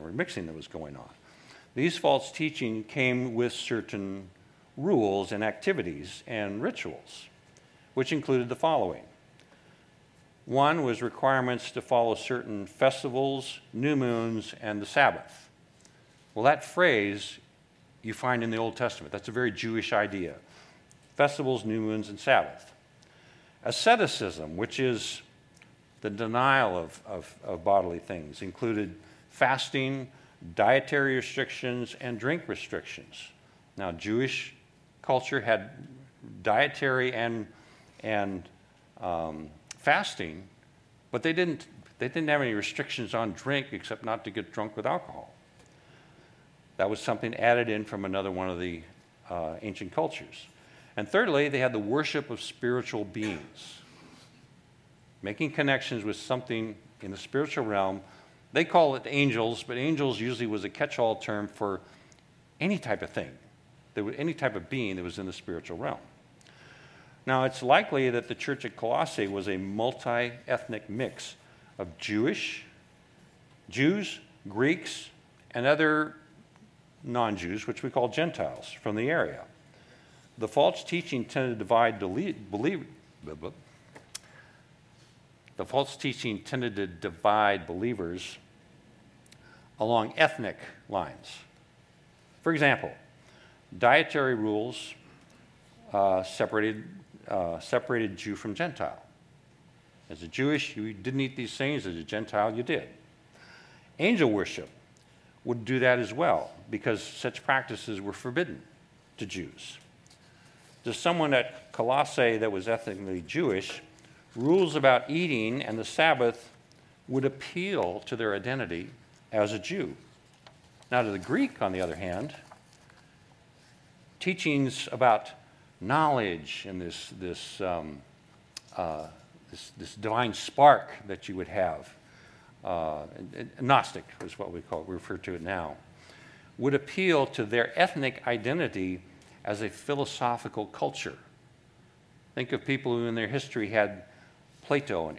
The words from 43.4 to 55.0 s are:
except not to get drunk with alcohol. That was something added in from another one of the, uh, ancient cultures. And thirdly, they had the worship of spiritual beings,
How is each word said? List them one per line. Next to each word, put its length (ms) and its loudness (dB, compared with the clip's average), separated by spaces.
except 320 -8
not 200 -4
to 60 -8
get 220 -6
drunk 240 -6
with 100 -4
alcohol. 420 -4
That 100 2
was 120 -2
something 340 -2
added 340 4
in 160 0
from 200 -6
another 260 -2
one 180 -2
of 100 -4
the, 240 -4
uh, 340 -6
ancient 300 -10
cultures. 540 -4
And 120 -4
thirdly, 400 4
they 100 0
had 140 2
the 60 0
worship 520 0
of 100 -8
spiritual 640 -2
beings, 760 -8